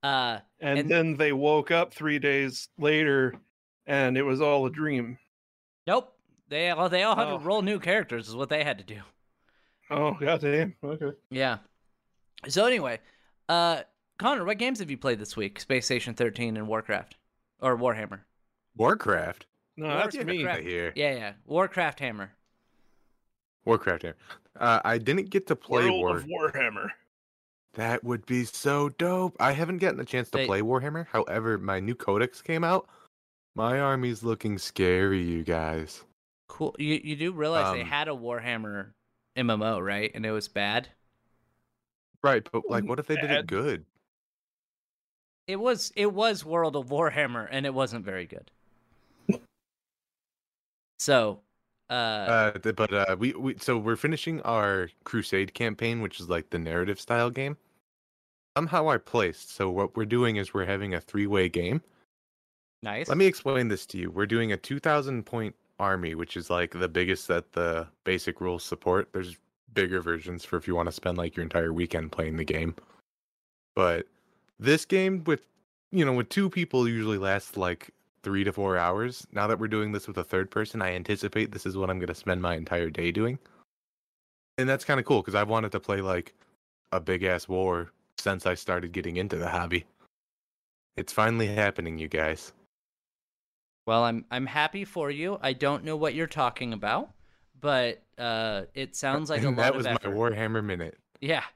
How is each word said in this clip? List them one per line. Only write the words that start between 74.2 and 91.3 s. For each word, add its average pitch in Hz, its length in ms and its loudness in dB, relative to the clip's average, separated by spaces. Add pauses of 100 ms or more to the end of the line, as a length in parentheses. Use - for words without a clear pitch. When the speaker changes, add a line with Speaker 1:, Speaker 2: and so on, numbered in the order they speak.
Speaker 3:
this 139 240 4
game 190 400 2
with, 156 200 0 (460)
you 180 140 4
know, 135 80 4
with 123 160 0
two 196 200 2
people 131 400 2
usually 110 300 0
lasts, 98 380 0
like, 90 340 -4 (320)
three 98 220 0
to 98 80 0
four 95 240 0
hours. 98 560 -2
Now 101 160 0
that 110 100 2
we're 110 80 -2
doing 107 240 0
this 104 160 -4
with 98 120 -6
a 85 60 -2
third 95 240 -2
person, 107 320 -4
I 92 140 -2
anticipate 104 560 -2
this 101 160 -10
is 95 100 -4
what 95 140 0
I'm 92 80 0
gonna 87 160 -4
spend 90 280 -2
my 87 120 0
entire 82 360 -2
day 85 200 -2
doing. 110 300 -2 (1160)
And 131 120 0
that's 135 160 0
kinda 135 180 2
cool, 120 220 4
'cause 98 100 -6
I've 104 140 4
wanted 110 240 0
to 101 80 -2
play, 98 200 -2
like, 92 320 -2 (600)
a 92 80 0
big-ass 92 480 0
war 90 420 0 (280)
since 98 280 -2
I 90 80 2
started 87 380 -4
getting 87 240 -4
into 95 200 -2
the 85 140 -4
hobby. 85 340 -2 (1120)
It's - 160 -8
finally 113 360 2